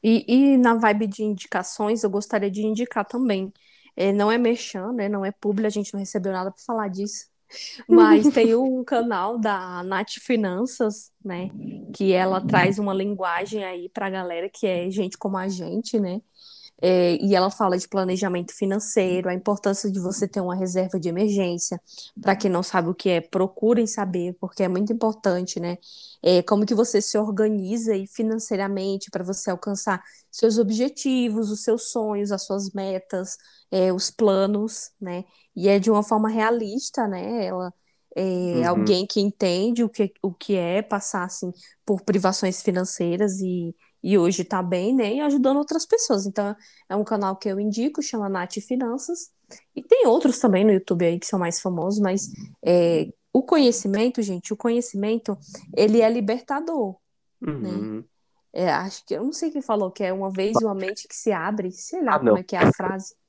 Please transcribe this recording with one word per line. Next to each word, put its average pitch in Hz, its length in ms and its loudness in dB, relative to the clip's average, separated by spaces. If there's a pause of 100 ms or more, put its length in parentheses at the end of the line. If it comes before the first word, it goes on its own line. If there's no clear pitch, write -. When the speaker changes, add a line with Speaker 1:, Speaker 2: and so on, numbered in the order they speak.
Speaker 1:
E, 247 500 6
e 262 40 6
na 240 180 6
vibe 220 320 2
de 196 160 -6
indicações, 208 800 -2
eu 208 60 0
gostaria 202 400 -2
de 202 160 -4
indicar 220 400 -2
também. 208 460 -2 (440)
É, 196 180 2
não 202 180 4
é 226 60 4
merchan, 233 560 -2
né? 208 160 -4
Não 202 160 -4
é 196 60 -4
publi, 208 340 -2
a 214 40 0
gente 208 240 -6
não 202 60 -8
recebeu 196 320 -4
nada 185 200 -4
pra - 140 -20
falar 220 220 -4
disso. 196 400 -8 (600)
Mas 311 420 8
Speaker 2:
<laughs> - 0 -
Speaker 1:
tem 226 260 6
um 254 280 0
canal 233 560 0
da 185 440 -4
Nath 190 380 -4
Finanças, 214 880 -2 (120)
né? 185 280 -8 (420)
Que 190 200 2
ela 185 280 2
traz 190 380 2
uma 202 140 -2
linguagem 196 720 -4
aí 180 260 -10
pra 196 200 -6
galera 180 400 -6
que - 180 -4
é 180 240 0
gente 190 260 -4
como 190 200 -4
a 185 120 -4
gente, 185 500 -4
né? 196 220 -2 (600)
É, 180 400 4
e 196 140 4
ela 185 160 4
fala 185 260 0
de 180 120 -6
planejamento 185 680 -2
financeiro, 190 720 0
a 180 60 -2
importância 196 580 -2
de 190 80 -2
você 185 280 -2
ter 202 120 -4
uma 180 160 -2
reserva 185 420 -2
de 175 120 -2
emergência. 180 720 0 (400)
Pra 196 160 4
quem 208 120 0
não 180 140 2
sabe 175 260 0
o 180 60 -2
que - 140 0
é, 175 100 4
procurem 214 680 2
saber, 185 540 -4
porque 190 240 -4
é 185 60 2
muito 202 240 0
importante, 202 680 0
né? 175 180 -4 (460)
É, 180 180 6
como 208 240 2
que 220 80 0
você 220 280 2
se - 160 -2
organiza 214 760 0
aí 196 140 -2
financeiramente 196 1040 -4
pra 185 120 -6
você 196 280 -4
alcançar 190 500 -4 (300)
seus 226 260 2
objetivos, 233 960 0
os 214 120 -4
seus 233 280 0
sonhos, 208 400 -2
as 190 140 -4
suas 202 260 -4
metas, 190 640 -6 (320)
é, 185 220 2
os 185 180 -2
planos, 208 800 0 (100)
né? 180 240 -8 (300)
E 185 120 0
é 202 120 6
de 208 120 2
uma 208 120 4
forma 214 260 2
realista, 226 800 -2
né? 196 360 -4
Ela 180 280 -6 (420)
é 180 540 0
Speaker 2:
Uhum. - 0 -
Speaker 1:
alguém 190 360 2
que - 160 -2
entende 202 600 0
o 214 60 2
que, 208 320 -2
o 190 120 -4
que - 220 -2
é 180 260 0
passar, 202 440 -4
assim, 185 260 -8 (340)
por 196 160 0
privações 185 600 0
financeiras 185 800 -2
e, 180 360 -4 (280)
e 196 140 2
hoje 175 260 2
tá 185 200 -2
bem, 185 320 0
né? 226 200 0
E 285 60 -2
ajudando 277 360 2
outras 294 280 -2
pessoas. 214 400 0
Então, 202 300 -4 (340)
é 190 60 -4
um 208 80 0
canal 202 320 -2
que 190 140 -8
eu 196 100 -4
indico, 226 420 -2
chama 220 280 -4
Nath 185 260 -6
Finanças. 254 760 -6 (440)
E - 80 -10
tem 480 240 6
outros 233 320 4
também 202 260 4
no 220 60 8
YouTube 190 340 2
aí 170 140 2
que - 80 -10
são 196 120 -2
mais 170 220 -2
famosos, 185 380 -2
mas, 196 300 0 (360)
é, 170 440 4 (240)
o 262 100 4
conhecimento, 240 800 2
gente, 196 320 -6
o 208 40 -6
conhecimento, 226 800 -2 (380)
ele 214 260 6
é 220 80 6
libertador, 247 840 -2 (640)
né? 104 280 -4
Speaker 2:
Uhum. 110 160 -8 (500)
Speaker 1:
É, 175 180 0
acho 180 340 -4
que, - 100 -6
eu 165 80 -6
não 285 100 -4
sei 320 180 -4
quem 294 100 -6
falou, 208 300 -2
que 202 120 -8
é 185 100 -2
uma 190 180 -6
vez 202 300 0
uma 214 140 -2
mente 190 320 -8
que - 80 -18
se - 160 -2
abre, 185 400 -4
sei - 320 -8
lá 226 120 4
Speaker 2:
Ah, 151 40 2
Speaker 1:
como 135 120 4
Speaker 2:
não. 208 60 6
Speaker 1:
é 185 60 -6
que - 120 -8
é 180 40 -2
a 180 80 6
frase. 190 480 -2 (140)